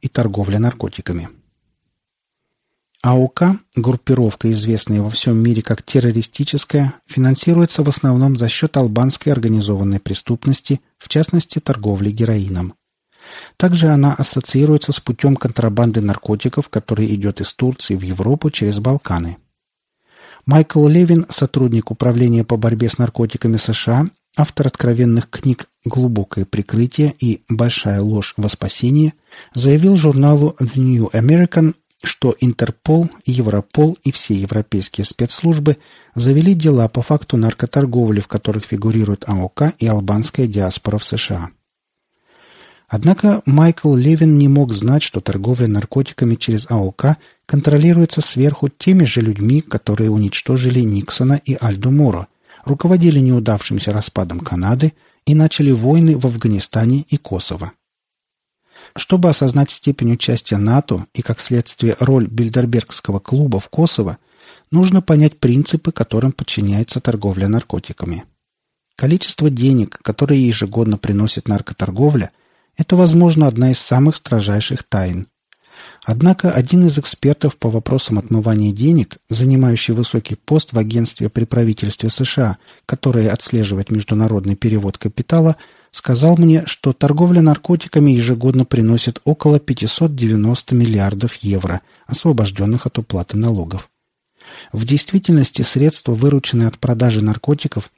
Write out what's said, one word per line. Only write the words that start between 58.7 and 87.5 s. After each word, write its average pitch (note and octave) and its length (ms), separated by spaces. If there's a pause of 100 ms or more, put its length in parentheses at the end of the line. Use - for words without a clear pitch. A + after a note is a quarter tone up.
Чтобы F3+ 360
осознать C#3 400
степень B2 420
участия A#2 460
нато G#2 560
и, A#2+ 80
как - 180
следствие, - 600
роль B2 260
Бильдербергского A#2 920
клуба C3 420
в - 80
Косово, A2+ 500 (520)
нужно F#3 300
понять D3+ 380
принципы, C#3 520
которым B2 420
подчиняется G#2 680
торговля G2+ 480
наркотиками. F2+ 760 (720)
Количество D3+ 540
денег, B2+ 540
которые C#3 440
ежегодно A2 520
приносит G#2 500
наркоторговля, G#2 840 (460)
это, - 180
возможно, E3+ 520
одна B2+ 260
из B2 60
самых C#3 380
строжайших G#2+ 680
тайн. F#2 440 (760)
Однако E3+ 460
один F3 360
из D3 120
экспертов - 580
по A#2 140
вопросам A2+ 480
отмывания G#2+ 540
денег, B2+ 440 (120)
занимающий B2 680
высокий A2+ 400
пост - 380
в A#2+ 60
агентстве A2+ 520
при A#2 140
правительстве A2 640
С - 140
Ш C3+ 180
А, G2+ 160 (280)
которое A#2+ 440
отслеживает G2+ 600
международный G#2+ 640
перевод G#2 420
капитала, D#3+ 580 (340)
сказал D3 460
мне, D#3+ 300
что - 260
торговля E3 480
наркотиками D#3 720